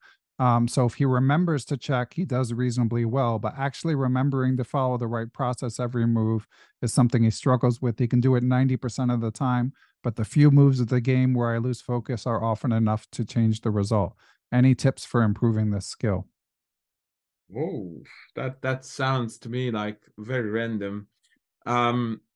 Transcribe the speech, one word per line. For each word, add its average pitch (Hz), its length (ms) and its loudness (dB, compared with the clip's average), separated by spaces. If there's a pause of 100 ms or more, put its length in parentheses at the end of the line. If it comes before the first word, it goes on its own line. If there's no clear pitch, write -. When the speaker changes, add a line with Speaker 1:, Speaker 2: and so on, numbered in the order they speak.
(400)
Speaker 1:
Um, 120 280 4
so 127 180 0
if 117 80 -2
he 143 100 0
remembers 139 600 0
to 143 120 -6
check, 123 380 -4
he 175 100 -4
does 123 280 -2
reasonably 120 520 0
well, 117 360 0
but 107 180 -6
actually 139 380 -4
remembering 131 600 0
to 123 60 -2
follow 131 320 -2
the 117 120 -4
right 117 240 -6
process 123 480 -4
every 123 260 -2
move 110 400 0 (340)
is 117 120 -4
something 120 320 4
he 113 60 4
struggles 123 520 0
with. 120 160 -2
He 123 80 0
can 123 140 2
do 127 160 4
it 123 80 0
ninety 127 320 2
percent 123 340 -4
of 120 100 0
the 113 120 -4
time, 123 400 -2 (320)
but 117 100 -4
the 117 100 -4
few 147 280 6
moves 139 260 6
of 120 80 2
the 123 140 0
game 127 340 2
where 120 180 0
I 117 60 -2
lose 120 220 -4
focus 120 440 -6
are 113 160 -2
often 113 300 -2
enough 110 400 0
to 120 140 -6
change 110 380 0
the 110 100 -2
result. 104 420 0 (380)
Any 127 240 6
tips - 280 0
for 120 200 0
improving 110 480 0
this 101 140 -4
skill? 98 420 -4 (1200)
Speaker 2:
Whoa, 107 540 -8 (340)
that, 131 260 -8
that 131 220 -4
sounds 131 540 -4
to - 100 -14
me, 123 220 -4
like, 107 300 -4 (180)
very 110 320 -4
random. 104 560 -4 (580)
Um, 120 560 0 (160)